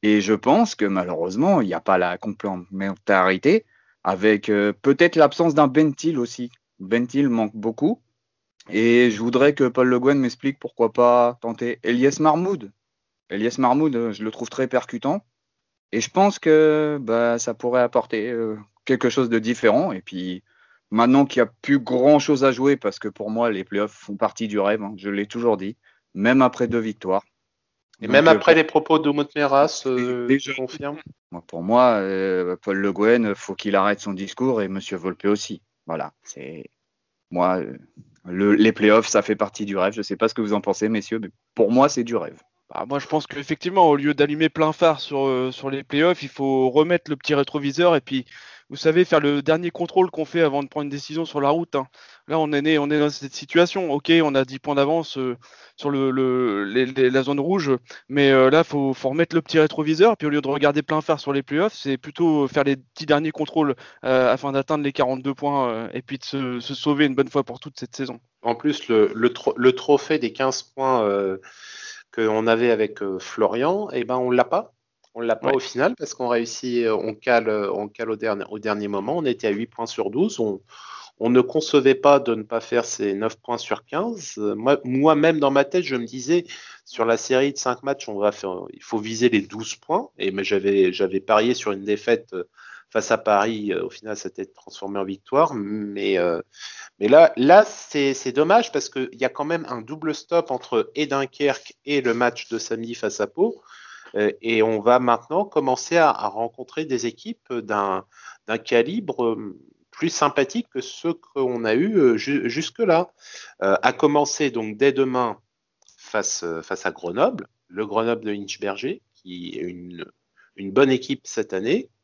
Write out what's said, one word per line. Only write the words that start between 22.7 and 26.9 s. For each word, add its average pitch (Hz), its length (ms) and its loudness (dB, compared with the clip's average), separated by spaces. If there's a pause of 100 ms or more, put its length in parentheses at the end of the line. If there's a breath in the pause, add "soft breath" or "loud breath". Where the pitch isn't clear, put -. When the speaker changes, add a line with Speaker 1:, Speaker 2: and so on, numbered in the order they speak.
Speaker 1:
parce 104 240 -6
que 107 80 -8
pour 107 220 -10
moi, 117 200 0
les 95 140 -4
playoffs 104 280 -4
font - 240 -14
partie 110 320 -4
du 104 100 -2
rêve, 104 240 0
hein, 104 140 -10
je 98 140 -8
l'ai 101 160 -2
toujours 117 300 0
dit, 98 200 -8 (380)
même 117 260 2
après 123 280 2
deux 117 100 -2
victoires. 101 460 -4 (760)